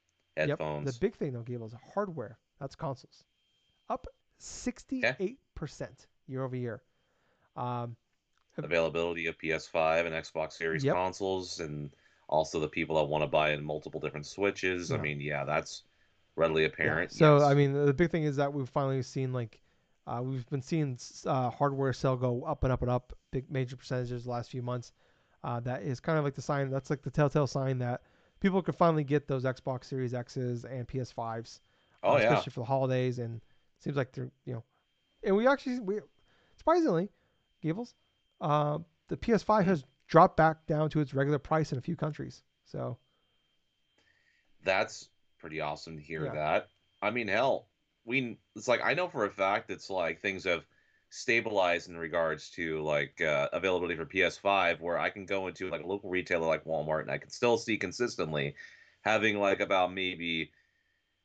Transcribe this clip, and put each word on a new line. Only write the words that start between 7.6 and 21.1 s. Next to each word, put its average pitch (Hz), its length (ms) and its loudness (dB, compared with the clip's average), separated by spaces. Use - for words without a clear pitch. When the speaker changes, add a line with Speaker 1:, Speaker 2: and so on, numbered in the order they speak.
Speaker 1:
Availability 82 680 0
of 82 140 -4
P 78 120 -2
S 78 160 -2
five 82 380 4
and 82 80 -4
Xbox 80 400 -4
Series 80 300 -2
Speaker 2:
Yep. 131 120 2
Speaker 1:
consoles, 92 640 -2
and 73 320 -8
also 78 300 2
the 76 100 0
people 80 280 -2
that 76 80 4
wanna 76 220 0
buy 76 240 4
in 73 120 -2
multiple 76 360 -6
different 73 280 -6
Switches. 92 640 -2
I 78 60 0
Speaker 2:
Yeah. 73 40 -2
Speaker 1:
mean, 73 180 -4
yeah, 71 240 -4
that's 76 400 -4
readily 80 260 4
Speaker 2:
Yeah. 78 80 4
Speaker 1:
apparent. 78 420 0
Speaker 2:
So, 151 260 8
Speaker 1:
Yes. 147 60 6
Speaker 2:
I 139 100 6
mean, 143 200 4
the 143 200 4
big 165 160 2
thing 160 140 0
is 143 140 0
that 143 140 0
we've 139 180 -4
finally 135 340 0
seen, 131 300 -4
like, 120 280 -6
uh, 117 160 -4
we've 131 260 -6
been 135 140 -4
seeing 147 300 0
s-, - 340 -14